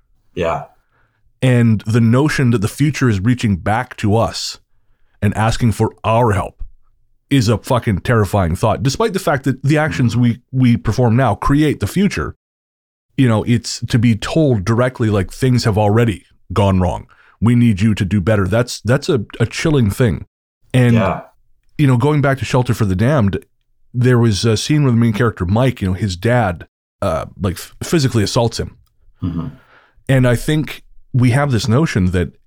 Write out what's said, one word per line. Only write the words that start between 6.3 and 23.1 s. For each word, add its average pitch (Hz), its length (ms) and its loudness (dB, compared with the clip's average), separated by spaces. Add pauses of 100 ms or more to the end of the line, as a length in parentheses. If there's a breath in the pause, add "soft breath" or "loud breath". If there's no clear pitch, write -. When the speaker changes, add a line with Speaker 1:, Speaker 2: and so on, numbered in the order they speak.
Speaker 2:
help - 300 -6 (680)
is 131 180 2
a 110 100 2
fucking 110 420 -2
terrifying 101 540 0
thought, 101 280 -2
despite 196 300 -2
the 190 60 -6
fact 151 260 -2
that - 180 -2
the 151 160 2
actions 135 380 -2
we, 120 240 0 (120)
we 127 240 2
perform 113 400 0
now 123 180 2
create 143 460 0
the 101 60 -2
future. - 500 -2 (800)
You 135 100 4
know, 110 180 2
it's - 420 -2
to 131 120 0
be 117 160 4
told 127 500 0
directly, 113 460 0
like, 101 220 -2
"Things 123 320 0
have 107 140 0
already 107 460 2 (280)
gone 95 280 2
wrong. - 280 -4 (320 soft breath)
We 117 160 4
need 117 240 2
you 110 140 2
to 101 100 -2
do 98 160 0
better." 101 260 0
That's, 117 360 -2
that's 123 260 0
a, 127 160 -2 (160)
a 113 60 2
chilling 135 440 0
thing. 101 360 -2 (460)
And, 123 220 4
Speaker 1:
Yeah. 95 280 0 (560)
Speaker 2:
you 151 100 4
know, 127 80 4
going 147 240 2
back 135 180 0
to - 60 -8
Shelter 123 300 0
for 113 100 -2
the 95 100 0
Damned, 110 500 0 (480)